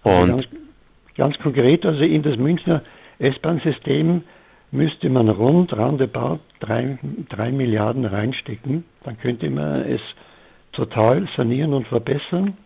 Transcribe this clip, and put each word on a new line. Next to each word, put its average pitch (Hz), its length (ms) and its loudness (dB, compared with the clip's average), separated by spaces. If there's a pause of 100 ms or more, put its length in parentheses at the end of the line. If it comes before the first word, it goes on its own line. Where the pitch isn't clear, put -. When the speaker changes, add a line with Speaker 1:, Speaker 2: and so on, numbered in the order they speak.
Speaker 1:
Also 92 180 6
Speaker 2:
Und 90 80 6
Speaker 1:
ganz, 123 140 0 (720)
ganz 143 240 0
konkret, 139 460 4
also 151 180 2
in 156 200 2
das 139 140 0
Münchner 156 460 0 (360)
S-Bahn-System 156 1040 0 (480)
müsste 147 380 0
man 123 200 4
rund, 135 440 2
roundabout 127 680 -2 (200)
drei, 123 380 -4 (320)
drei 113 220 -4
Milliarden 123 540 -2
reinstecken. 123 800 -6 (180)
Dann 117 160 -12
könnte 123 300 -4
man 73 360 -2
es - 160 -4 (680)
total 123 640 2
sanieren 139 380 0
und 131 140 -2
verbessern 147 800 -2